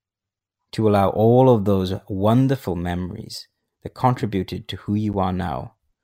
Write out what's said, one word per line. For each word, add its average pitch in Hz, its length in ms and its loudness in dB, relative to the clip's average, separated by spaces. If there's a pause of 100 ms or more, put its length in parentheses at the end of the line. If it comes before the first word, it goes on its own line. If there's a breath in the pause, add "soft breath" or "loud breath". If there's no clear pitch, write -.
(720)
to 110 160 0
allow 98 220 4
all 123 400 6
of 110 160 4
those 95 280 0 (140)
wonderful 110 680 0
memories 87 720 -8 (340)
that - 120 -14
contributed 104 720 -4
to - 100 -12
who - 160 -6
you 104 260 -2
are 92 140 -2
now 87 400 -6 (300)